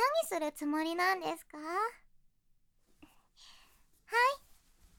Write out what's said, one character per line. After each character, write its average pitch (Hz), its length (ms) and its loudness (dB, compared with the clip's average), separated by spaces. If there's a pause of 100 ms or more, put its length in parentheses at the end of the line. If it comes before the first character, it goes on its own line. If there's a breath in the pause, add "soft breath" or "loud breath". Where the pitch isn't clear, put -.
(260)
す 339 140 -2
る 302 100 -2
つ 302 160 -8
も 302 160 0
り 330 140 -2
な 370 180 2
ん 370 60 -4
で 320 160 -4
す - 100 -18
か？ - 100 -20
は 302 80 -14 (2750 loud breath)
い、 - 80 -12 (560)